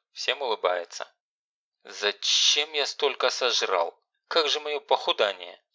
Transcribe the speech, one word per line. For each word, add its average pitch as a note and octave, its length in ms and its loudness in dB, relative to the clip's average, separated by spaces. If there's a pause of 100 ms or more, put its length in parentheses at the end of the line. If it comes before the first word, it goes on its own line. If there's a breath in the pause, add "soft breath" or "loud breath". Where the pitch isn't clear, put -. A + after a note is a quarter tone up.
(120)
всем C3+ 300 -4
улыбается. F2+ 680 -2 (720)
«Зачем G#2 920 0
я D3 100 0
столько B2+ 460 0
сожрал? G2+ 680 0 (300)
Как D#3 200 2
же C#3+ 120 0
моё D3 200 -4
похудание? G2 800 0 (160)